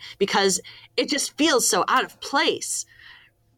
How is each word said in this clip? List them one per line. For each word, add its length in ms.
because 400
it 140
just 280
feels 300
so 200
out 160
of 160
place, 640